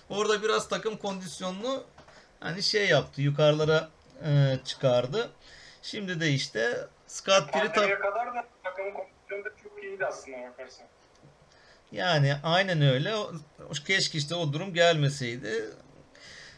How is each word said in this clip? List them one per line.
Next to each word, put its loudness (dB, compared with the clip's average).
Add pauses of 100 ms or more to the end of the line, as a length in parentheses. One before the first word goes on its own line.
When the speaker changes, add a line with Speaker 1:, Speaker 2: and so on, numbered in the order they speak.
Speaker 1:
Orada 0
biraz 0
takım -4
kondisyonunu -8 (560)
hani -8
şey 0
yaptı, 2
yukarılara, 4 (360)
e, 4
çıkardı. 0 (520)
Şimdi -6
de 2
işte -2 (200)
Scott 2
Perry 2
Speaker 2:
Pandemiye 2
Speaker 1:
tab- -6
Speaker 2:
kadar -2
da -8 (160)
takımın -6
kondisyonu -12
da -6 (140)
çok -18
iyiydi -6
aslında -8
bakarsan. -16 (1040)
Speaker 1:
Yani 2
aynen 2
öyle. 4
O, -4 (360)
o, -8 (140)
keşke 0
işte -4
o -2
durum -6
gelmeseydi. 2 (880)